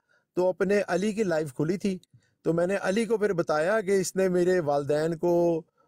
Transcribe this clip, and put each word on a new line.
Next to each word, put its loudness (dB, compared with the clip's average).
तो 2
अपने 0
अली -2
की -2
लाइव -2
खुली -2
थी, -4
तो 0
मैंने 0
अली -2
को 0
फिर -2
बताया 0
कि 0
इसने 0
मेरे 2
वालदैन 0
को 2